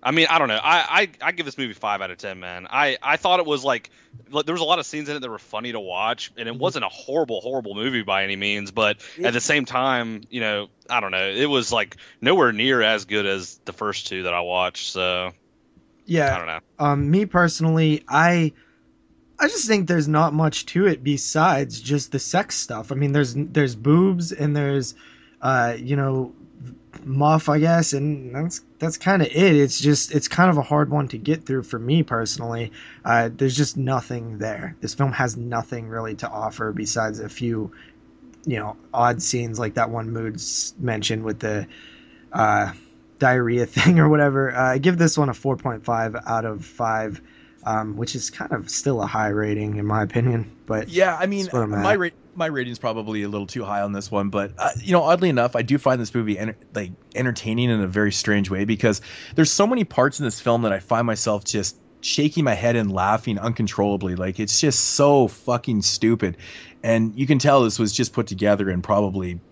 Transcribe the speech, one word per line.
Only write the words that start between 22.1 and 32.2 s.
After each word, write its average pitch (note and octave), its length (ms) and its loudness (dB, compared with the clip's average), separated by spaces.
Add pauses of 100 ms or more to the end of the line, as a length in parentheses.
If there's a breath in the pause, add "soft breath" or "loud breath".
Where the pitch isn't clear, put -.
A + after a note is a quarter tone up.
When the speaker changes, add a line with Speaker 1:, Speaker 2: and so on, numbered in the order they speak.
Speaker 2:
the C#3 60 -2
sex - 380 -2
stuff. A2 360 -8
I C#3 40 -4
mean, C#3 160 0
there's, C#3 240 2
there's C#3 400 0
boobs E3+ 560 4
and D3 240 -2
there's, C#3 400 -2 (480 loud breath)
uh, B2 340 2
you B2 180 -4
know, C3 380 -2 (720)
muff, C#3+ 460 4
I D3+ 100 4
guess, E3 340 4
and C#3 420 -4
that's, D#3+ 260 -6 (160)
that's D#3+ 200 -4
kinda F#3 280 2
it. D#3 300 6
It's C#3+ 240 4
just, D3 340 2
it's D3+ 140 0
kind F3+ 220 4
of D#3+ 80 2
a C#3+ 40 0
hard D3 280 0
one D3 200 -2
to A#2+ 80 -10
get D3+ 280 -2
through C3 180 -2
for A#2+ 160 -8
me C#3+ 240 2
personally. A#2 680 -4 (340 loud breath)